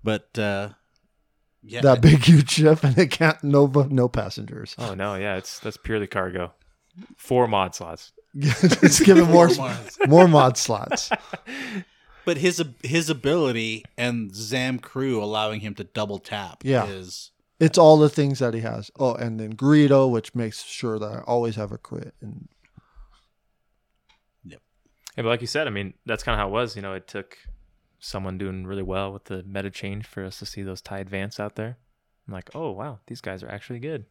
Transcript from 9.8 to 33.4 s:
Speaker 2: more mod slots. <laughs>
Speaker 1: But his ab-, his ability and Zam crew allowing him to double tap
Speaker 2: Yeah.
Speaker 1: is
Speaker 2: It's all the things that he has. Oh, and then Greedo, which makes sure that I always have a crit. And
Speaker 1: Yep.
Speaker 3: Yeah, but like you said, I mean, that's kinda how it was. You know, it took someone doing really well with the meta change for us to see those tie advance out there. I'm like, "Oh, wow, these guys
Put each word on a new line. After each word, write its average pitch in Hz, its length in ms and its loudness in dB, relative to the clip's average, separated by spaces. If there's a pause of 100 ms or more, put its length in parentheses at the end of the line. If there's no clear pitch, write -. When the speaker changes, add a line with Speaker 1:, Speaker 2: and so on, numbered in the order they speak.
Speaker 2:
more 170 220 8
mod 131 280 6
slots. - 580 -6
<laughs> - 40 -14 (1040)
Speaker 1:
But 170 120 -2
his 175 240 -2
ab-, 139 240 -8
his 151 240 -2
ability 120 760 -2 (140)
and 117 380 -4
Zam 127 420 -6
crew 127 460 -6
allowing 107 380 -4
him 104 140 -10
to 107 80 -14
double 101 360 -8
tap 101 440 -12
Speaker 2:
Yeah. 127 220 0
Speaker 1:
is 95 460 -14 (280)
Speaker 2:
It's 160 180 2
all 156 200 10
the 151 120 6
things 139 300 -2
that 120 140 -2
he 113 80 -6
has. 113 380 -10
Oh, 127 160 -2
and 113 240 -8
then 110 160 -10
Greedo, 139 560 4
which 113 240 -4
makes 113 280 -6
sure 110 360 -8
that 107 120 -8
I 117 100 -12
always 117 340 -2
have 104 160 -8
a 110 80 -12
crit. - 420 -14
And - 260 -16 (2000)
Speaker 1:
Yep. - 180 -20 (560)
Speaker 3:
Yeah, 123 60 -6
but 113 60 0
like 120 120 -2
you 120 60 -12
said, 151 200 -4
I - 20 -6
mean, 101 240 -8 (120)
that's 113 180 -6
kinda 117 140 -2
how 101 100 -2
it 98 40 -6
was. 113 240 -4
You 104 60 -12
know, 98 120 -10
it 95 140 -14
took - 300 -14 (600)
someone 95 380 -10
doing 95 280 -8
really 98 180 -8
well 95 280 -6
with 98 140 -18
the 92 180 -12
meta 98 260 -10
change 98 360 -12
for - 180 -14
us 95 160 -14
to 101 60 -16
see - 160 -14
those 95 200 -12
tie 98 180 -14
advance 98 400 -10
out 104 160 -10
there. 113 220 -10 (500)
I'm 101 60 -14
like, 92 220 -16
"Oh, 151 160 -10
wow, 110 360 -14
these 120 140 -16
guys 95 220 -12